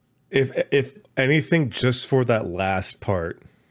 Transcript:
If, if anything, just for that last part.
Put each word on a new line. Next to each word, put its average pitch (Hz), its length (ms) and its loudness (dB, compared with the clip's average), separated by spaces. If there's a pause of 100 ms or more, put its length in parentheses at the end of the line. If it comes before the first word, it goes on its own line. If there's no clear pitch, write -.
(300)
If, 131 220 0 (180)
if 131 240 0 (220)
anything, 143 540 2
just - 360 0
for 131 200 2
that 110 200 0
last 95 540 -2
part. 87 420 -4 (280)